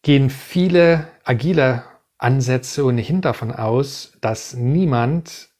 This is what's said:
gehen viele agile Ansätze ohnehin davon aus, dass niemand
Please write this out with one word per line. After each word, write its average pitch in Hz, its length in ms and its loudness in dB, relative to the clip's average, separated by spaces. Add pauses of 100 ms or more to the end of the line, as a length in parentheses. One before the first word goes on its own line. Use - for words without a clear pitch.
gehen 139 260 4
viele 170 760 2 (160)
agile 131 640 0 (340)
Ansätze 127 640 -2
ohnehin 127 360 0
davon 120 320 -4
aus, 123 680 -4
dass 110 340 -6
niemand 135 1040 -2